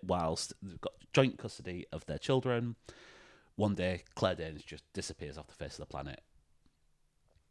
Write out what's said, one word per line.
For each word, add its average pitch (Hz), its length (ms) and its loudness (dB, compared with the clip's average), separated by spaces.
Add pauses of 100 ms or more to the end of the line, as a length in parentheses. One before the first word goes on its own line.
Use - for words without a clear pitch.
whilst 87 580 2
they've 92 200 -10
got - 120 -4 (200)
joint 135 240 6
custody - 540 -6
of 82 140 -6
their 76 120 -2
children, 120 580 2 (800)
one 101 200 4
day 90 280 2 (120)
Claire 92 200 4
Danes 80 280 -6
just - 200 -12 (100)
disappears 78 440 -6
off 73 100 -12
the - 60 -20
face - 200 -8
of - 60 -12
the 73 60 -8
planet. 69 360 -8 (1300)